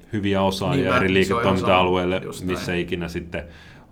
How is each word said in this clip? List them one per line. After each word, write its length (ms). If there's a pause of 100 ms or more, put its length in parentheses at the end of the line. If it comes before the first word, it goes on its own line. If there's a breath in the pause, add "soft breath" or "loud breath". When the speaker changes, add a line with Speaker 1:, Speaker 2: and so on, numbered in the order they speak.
(140)
Speaker 1:
hyviä 280
osaajia 420
Speaker 2:
Niinpä, 140
Speaker 1:
eri 100
Speaker 2:
se 260
on 80
ihan 120
Speaker 1:
liiketoiminta-alueille, 640
Speaker 2:
sama. 100
Just 200
näin. 60
Speaker 1:
missä 240
ikinä 320
sitten 360 (480 loud breath)